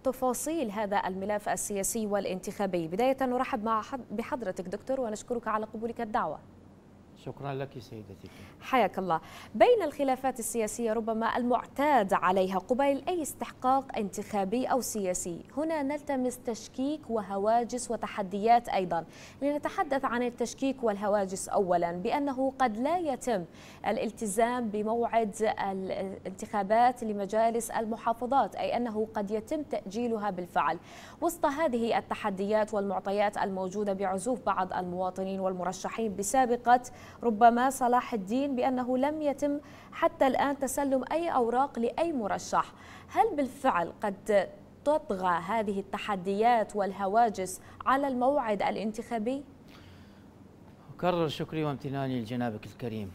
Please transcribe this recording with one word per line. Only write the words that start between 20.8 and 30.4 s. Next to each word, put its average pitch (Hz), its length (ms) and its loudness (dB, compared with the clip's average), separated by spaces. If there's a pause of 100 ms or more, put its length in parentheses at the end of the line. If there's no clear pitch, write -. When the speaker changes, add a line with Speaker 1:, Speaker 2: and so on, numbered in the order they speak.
Speaker 1:
والهواجس 202 640 0
أولًا، 175 420 4
بأنه 262 680 0
قد 240 180 2
لا 302 200 2
يتم 247 480 -2 (420)
الالتزام 226 840 0
بموعد 220 640 0 (240)
الانتخابات 196 1400 0
لمجالس 214 680 0
المحافظات، 226 840 0
أي - 220 -2
أنه 220 360 -2
قد 202 180 -4
يتم 220 320 -4
تأجيلها 220 640 -4
بالفعل. 175 500 0 (420)